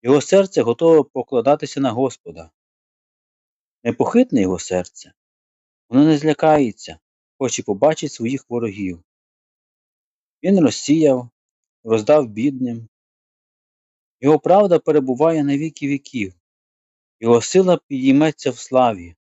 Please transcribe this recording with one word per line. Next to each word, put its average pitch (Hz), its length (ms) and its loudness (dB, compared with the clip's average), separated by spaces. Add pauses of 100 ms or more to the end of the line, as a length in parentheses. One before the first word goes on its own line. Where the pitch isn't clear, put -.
Його 135 200 2
серце 190 400 0
готове 147 420 4
покладатися 135 760 -4
на 135 120 -2
Господа. 107 600 -8 (1300)
Непохитне 135 580 0
його 92 180 -2
серце. - 540 -8 (760)
Воно 135 160 4
не 156 120 4
злякається, 147 800 0 (380)
хоч 127 220 -6
і 110 40 -12
побачить 139 480 -2
своїх 123 380 -8
ворогів. 101 540 -8 (1400)
Він 190 160 2
розсіяв, 139 720 0 (540)
роздав 113 440 0
бідним. 120 600 -6 (1400)
Його 147 140 4
правда 180 400 4
перебуває 147 640 0
на 143 140 -2
віки 151 300 -8
віків. 127 460 -8 (840)
Його 117 220 2
сила 185 460 0
підійметься 139 640 0
в 120 60 -12
славі. 110 580 -2 (140)